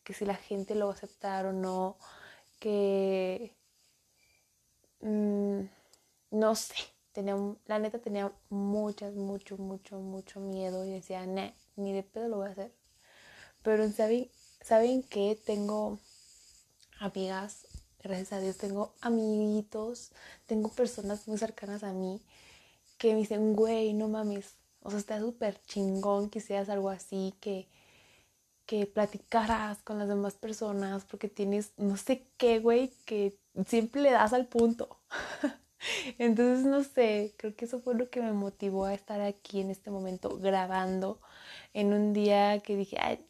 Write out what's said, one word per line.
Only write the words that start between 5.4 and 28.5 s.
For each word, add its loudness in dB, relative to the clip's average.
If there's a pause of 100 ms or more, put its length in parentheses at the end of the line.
no 4
sé, -8 (360)
tenía -4
un-, -4
la -2
neta -4
tenía -4 (180)
muchas, -4
mucho, -8
mucho, -12
mucho -12
miedo -6
y -6
decía, -10
"Nah, -4 (240)
ni -4
de -4
pedo -8
lo -4
voy -4
a -10
hacer". -12 (920)
Pero 4
¿saben, 2 (320)
saben 6
qué? 0
Tengo -2 (1000)
amigas, -6 (360)
gracias -6
a -4
Dios, -4
tengo -4
amiguitos, 0 (360)
tengo 0
personas -2
muy -4
cercanas -6
a -6
mí -4 (760)
que 6
me 4
dicen, 2
"Güey, 4
no 0
mames, -4 (260)
o -10
sea, -2
está -4
súper -2
chingón 0
que -8
hicieras -4
algo 0
así, -4
que, -6 (1000)